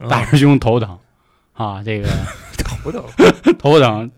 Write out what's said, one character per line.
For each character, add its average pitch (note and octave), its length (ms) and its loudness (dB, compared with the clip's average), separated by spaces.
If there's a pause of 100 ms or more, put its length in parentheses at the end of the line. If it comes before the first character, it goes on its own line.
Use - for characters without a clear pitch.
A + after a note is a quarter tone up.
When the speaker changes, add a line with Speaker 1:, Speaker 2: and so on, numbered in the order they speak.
Speaker 1:
嗯。 A#2+ 80 -10
Speaker 2:
大 A#2+ 160 0
师 D3+ 140 -2
兄 C#3+ 200 4
头 A#2+ 220 0
疼， G2 180 -8 (540)
啊， G2+ 320 -8
这 G#2+ 160 -6
个， G2+ 80 -4 (300)
<laughs> - 260 -16
Speaker 1:
头 - 260 -8
疼。 A#3 140 -10 (260)
Speaker 2:
<laughs> - 280 2
头 D3 200 4
疼， A#2 400 0